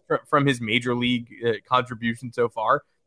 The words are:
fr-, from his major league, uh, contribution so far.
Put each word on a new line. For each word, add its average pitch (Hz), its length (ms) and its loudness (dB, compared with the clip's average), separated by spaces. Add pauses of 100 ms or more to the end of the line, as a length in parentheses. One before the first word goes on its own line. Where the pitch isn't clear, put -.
fr-, 147 200 -2
from 143 200 2
his 131 120 0
major 120 360 0
league, 123 340 0 (160)
uh, 117 60 2 (160)
contribution 120 680 -2
so 120 160 0
far. 117 320 0 (260)